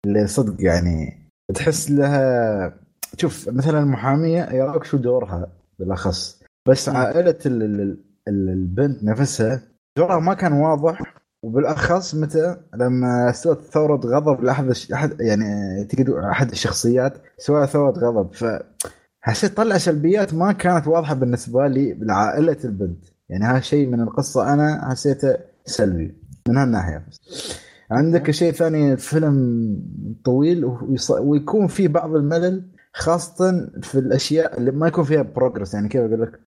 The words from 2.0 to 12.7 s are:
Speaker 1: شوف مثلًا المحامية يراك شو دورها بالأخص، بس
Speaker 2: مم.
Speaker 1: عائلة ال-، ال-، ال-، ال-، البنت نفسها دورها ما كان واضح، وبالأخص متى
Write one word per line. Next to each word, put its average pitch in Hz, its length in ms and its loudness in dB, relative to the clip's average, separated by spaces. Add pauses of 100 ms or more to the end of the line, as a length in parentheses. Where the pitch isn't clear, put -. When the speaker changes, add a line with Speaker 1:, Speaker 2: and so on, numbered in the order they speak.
Speaker 1:
شوف - 320 -4
مثلًا 143 300 0
المحامية 143 720 0
يراك 135 320 -2
شو - 140 -2
دورها 113 500 -2 (320)
بالأخص، 92 640 -6 (260)
بس - 200 4
Speaker 2:
مم. 135 60 -4
Speaker 1:
عائلة 160 500 2
ال-، 120 180 0
ال-، 104 180 -2
ال-، 98 160 -4 (300)
ال-، 98 220 0
البنت 95 540 -2
نفسها 117 580 0 (360)
دورها 175 220 2
ما 180 140 0
كان 180 200 0
واضح، 151 460 2 (440)
وبالأخص 151 720 0
متى 156 400 0 (200)